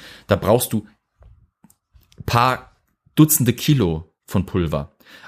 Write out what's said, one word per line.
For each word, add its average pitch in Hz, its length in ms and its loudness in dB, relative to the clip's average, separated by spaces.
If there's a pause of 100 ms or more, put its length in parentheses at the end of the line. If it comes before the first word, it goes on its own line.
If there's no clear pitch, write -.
(280)
da 101 80 2
brauchst 104 380 0
du 110 120 -4 (1400)
paar 120 520 -2 (380)
Dutzende 123 380 4
Kilo 95 600 -2 (120)
von 92 200 -2
Pulver. 78 500 -4 (320)